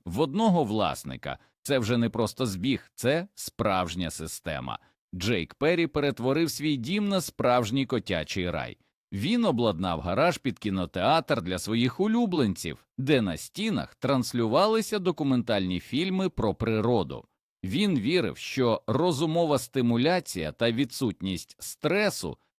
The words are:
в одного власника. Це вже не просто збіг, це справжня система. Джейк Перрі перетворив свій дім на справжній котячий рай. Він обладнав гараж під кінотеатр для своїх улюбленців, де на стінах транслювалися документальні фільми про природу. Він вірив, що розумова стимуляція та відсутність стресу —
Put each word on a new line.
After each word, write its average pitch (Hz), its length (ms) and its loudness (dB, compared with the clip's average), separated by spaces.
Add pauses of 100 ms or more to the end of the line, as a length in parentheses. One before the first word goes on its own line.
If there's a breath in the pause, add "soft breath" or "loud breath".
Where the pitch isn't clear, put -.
в 87 140 -4
одного 170 440 4
власника. 73 720 -2 (240 soft breath)
Це 139 180 0
вже 117 180 2
не 117 120 2
просто 110 360 -2
збіг, 104 500 -2
це 156 400 0
справжня 92 760 -2
система. 71 680 -8 (360 soft breath)
Джейк 92 400 -2
Перрі 165 320 2
перетворив 143 640 0
свій 147 260 -2
дім 196 320 -2
на 196 120 0
справжній 123 640 0
котячий 90 640 -2
рай. 65 280 -6 (340)
Він 202 340 0
обладнав 95 540 2
гараж 117 380 0
під - 220 -6
кінотеатр 101 840 0
для 90 180 -4
своїх 117 400 0
улюбленців, 175 880 0 (120)
де 135 240 2
на 90 160 -2
стінах 185 580 -4
транслювалися 139 1040 2
документальні 120 800 0
фільми 180 500 -2
про 110 260 0
природу. 107 680 0 (380)
Він 151 360 2
вірив, 117 380 0
що - 500 0
розумова 156 720 2
стимуляція 120 920 0
та 117 200 0
відсутність 110 880 -4
стресу — 175 800 -2 (220)